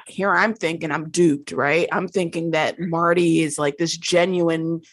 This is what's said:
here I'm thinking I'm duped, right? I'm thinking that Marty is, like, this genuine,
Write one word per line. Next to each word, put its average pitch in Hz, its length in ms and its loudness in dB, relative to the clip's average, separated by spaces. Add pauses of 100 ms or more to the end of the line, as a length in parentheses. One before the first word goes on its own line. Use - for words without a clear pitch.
here 190 260 -2
I'm 208 200 2
thinking 160 360 -4
I'm 156 200 -4
duped, 156 420 2
right? 156 400 0
I'm 185 160 -2
thinking 170 420 -4
that 156 300 0
Marty 170 640 2
is, 151 180 -4
like, 143 160 0
this 165 200 -2
genuine, 170 840 0 (120)